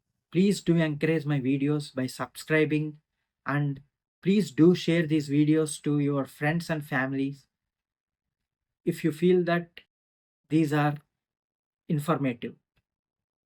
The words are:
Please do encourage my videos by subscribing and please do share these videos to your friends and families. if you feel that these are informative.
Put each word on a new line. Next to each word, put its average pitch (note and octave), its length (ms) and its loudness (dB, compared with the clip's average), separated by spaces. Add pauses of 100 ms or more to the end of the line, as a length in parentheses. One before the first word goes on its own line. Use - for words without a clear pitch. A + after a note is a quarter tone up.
(320)
Please F#3+ 280 2
do E3+ 160 2
encourage D#3 480 0
my D3 160 0
videos C#3+ 440 0 (100)
by C3 120 -4
subscribing D3+ 800 -2 (600)
and C#3+ 260 -2 (520)
please F#3+ 260 2
do D#3 240 6
share E3+ 320 0
these D3 220 0
videos D3+ 520 2
to D3+ 180 -2
your C#3+ 280 0
friends D#3+ 420 -4
and D#3 160 -4
families. C3+ 540 -4 (1500)
if F3 180 -4
you D#3 80 0
feel F3+ 320 2
that E3+ 360 -4 (680)
these D3+ 220 2
are D3 240 0 (920)
informative. C#3+ 680 -2 (920)